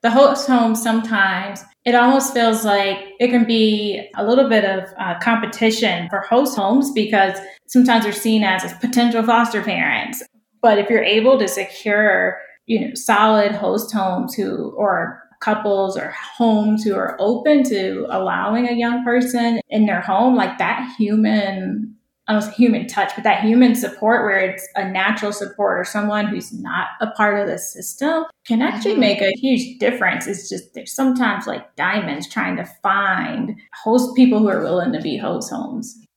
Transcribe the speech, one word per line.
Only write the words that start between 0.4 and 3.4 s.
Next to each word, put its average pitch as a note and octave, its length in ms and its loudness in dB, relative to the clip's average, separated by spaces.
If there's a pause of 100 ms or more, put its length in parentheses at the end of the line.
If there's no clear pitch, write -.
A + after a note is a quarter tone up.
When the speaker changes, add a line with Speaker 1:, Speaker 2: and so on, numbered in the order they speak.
Speaker 1:
home, A#3 280 2
sometimes G3+ 880 -2 (200)
it A#3+ 100 2
almost C4 400 4
feels A3+ 300 2
like G3 360 0 (200)
it B3 100 2
can A#3+ 140 4